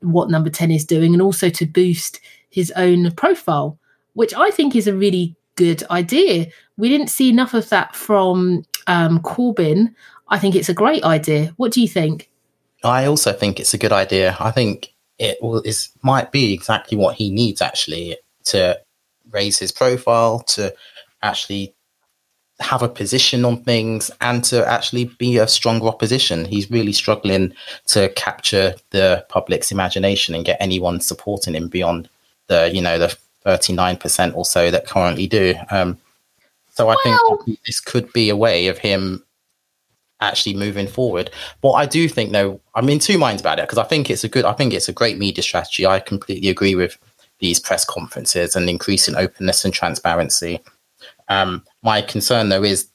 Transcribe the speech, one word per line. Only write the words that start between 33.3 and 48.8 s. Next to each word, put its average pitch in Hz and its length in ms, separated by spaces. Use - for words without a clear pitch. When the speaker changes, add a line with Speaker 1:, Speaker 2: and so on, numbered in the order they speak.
Speaker 2:
thirty-nine 90 520
percent 87 380
or 87 100
so - 260
that 87 160
currently 90 400
do. 95 280
Um, 90 280
so 113 180
I 113 140
think 120 200
Speaker 1:
Well, - 220
Speaker 2:
this - 160
could - 320
be 110 160
a 104 80
way 101 300
of 92 120
him 95 460
actually 101 340
moving 101 320
forward. 98 440
But 143 120
I 151 140
do 160 220
think, 107 240
though, 101 280
I'm 120 140
in 147 120
two 196 180
minds 117 220
about 80 180
it, 78 100
'cause - 100
I 113 60
think 147 260
it's 98 140
a 113 40
good, 127 160
I 101 80
think 123 200
it's 95 160
a 92 40
great 107 260
media 95 240
strategy. 90 440
I 95 140
completely 98 480
agree 95 280
with 90 200
these 85 180
press - 260
conferences - 680
and 90 160
increasing 87 460